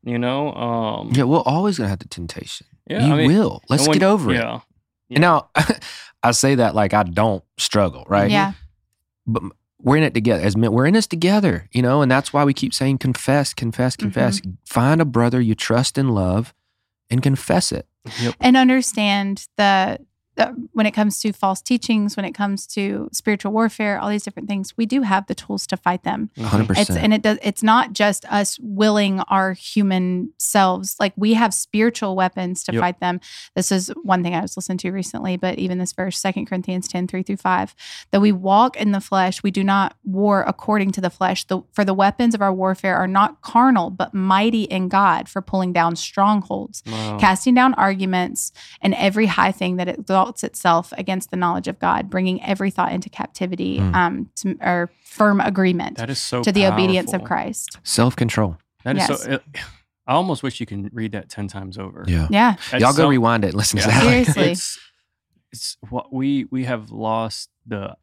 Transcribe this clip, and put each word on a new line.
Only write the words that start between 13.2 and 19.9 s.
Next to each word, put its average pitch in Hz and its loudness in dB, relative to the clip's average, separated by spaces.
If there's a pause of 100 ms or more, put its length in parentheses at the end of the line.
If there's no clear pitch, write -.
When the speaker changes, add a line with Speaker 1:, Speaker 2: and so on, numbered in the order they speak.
Speaker 2:
confess, 123 -2
confess." - -2
Speaker 3:
Mm-hmm. 92 -10 (120)
Speaker 2:
Find 139 2
a 165 4
brother 120 2
you 113 2
trust - 0
and 135 2
love 98 0 (580)
and 123 0
confess 143 0
it. - -6 (340)
Speaker 1:
Yep. 233 -2
Speaker 3:
And 254 6
understand 208 0 (100)
the, 196 2 (380)